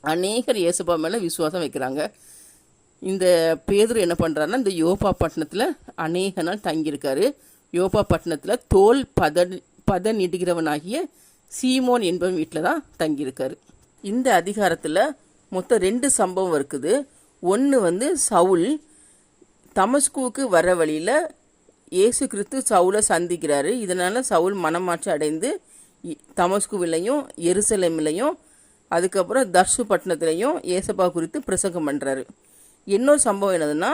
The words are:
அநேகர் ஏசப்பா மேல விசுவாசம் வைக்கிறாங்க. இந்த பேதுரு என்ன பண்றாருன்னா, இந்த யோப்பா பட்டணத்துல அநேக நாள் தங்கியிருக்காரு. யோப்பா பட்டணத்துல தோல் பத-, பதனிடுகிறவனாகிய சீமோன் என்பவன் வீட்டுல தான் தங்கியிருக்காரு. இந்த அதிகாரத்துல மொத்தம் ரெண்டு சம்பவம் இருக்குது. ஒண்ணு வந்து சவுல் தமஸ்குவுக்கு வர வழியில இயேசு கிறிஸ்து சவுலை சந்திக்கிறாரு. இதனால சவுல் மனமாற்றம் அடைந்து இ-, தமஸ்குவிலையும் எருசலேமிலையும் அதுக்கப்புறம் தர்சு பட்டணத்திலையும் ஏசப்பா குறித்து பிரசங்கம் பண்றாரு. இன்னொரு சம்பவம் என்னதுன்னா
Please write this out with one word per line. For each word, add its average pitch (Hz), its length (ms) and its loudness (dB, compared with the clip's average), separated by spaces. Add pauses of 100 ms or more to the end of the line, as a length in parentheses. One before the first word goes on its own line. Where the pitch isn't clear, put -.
அநேகர் 196 540 -2
ஏசப்பா 175 420 0
மேல 165 200 -2
விசுவாசம் 170 440 -4
வைக்கிறாங்க. 139 500 -4 (880)
இந்த 180 580 2 (100)
பேதுரு 208 300 2
என்ன 175 220 0
பண்றாருன்னா, 165 480 -2
இந்த - 20 2
யோப்பா 180 400 0 (100)
பட்டணத்துல 170 460 -2 (300)
அநேக 180 460 -4
நாள் 180 220 -4
தங்கியிருக்காரு. 156 720 -2 (380)
யோப்பா 185 280 2 (120)
பட்டணத்துல 170 440 -2 (100)
தோல் 220 380 6 (160)
பத-, 175 400 0 (300)
பதனிடுகிறவனாகிய 180 1040 -2 (640)
சீமோன் 254 400 2
என்பவன் 185 340 -2
வீட்டுல 156 260 -4
தான் - 240 -2 (140)
தங்கியிருக்காரு. 135 580 -4 (440)
இந்த 220 440 0
அதிகாரத்துல 202 680 0 (340)
மொத்தம் 196 300 0
ரெண்டு 233 300 0
சம்பவம் 185 540 0
இருக்குது. 175 440 -2 (340)
ஒண்ணு 240 400 2
வந்து 220 360 0
சவுல் 190 640 2 (920)
தமஸ்குவுக்கு 254 680 0
வர 180 340 4
வழியில 175 580 0 (560)
இயேசு 226 380 2
கிறிஸ்து 233 400 -6
சவுலை 196 400 4
சந்திக்கிறாரு. 165 640 0 (160)
இதனால 180 340 -2
சவுல் 185 340 2
மனமாற்றம் 175 600 -2
அடைந்து 160 480 -4 (460)
இ-, 160 100 -10 (180)
தமஸ்குவிலையும் 185 880 -2 (100)
எருசலேமிலையும் 180 960 0 (560)
அதுக்கப்புறம் 185 680 0
தர்சு 185 360 4
பட்டணத்திலையும் 180 920 -2
ஏசப்பா 185 300 0
குறித்து 170 300 -6
பிரசங்கம் 170 500 -2
பண்றாரு. 135 340 -4 (600)
இன்னொரு 262 340 4
சம்பவம் 196 420 0
என்னதுன்னா 156 320 -2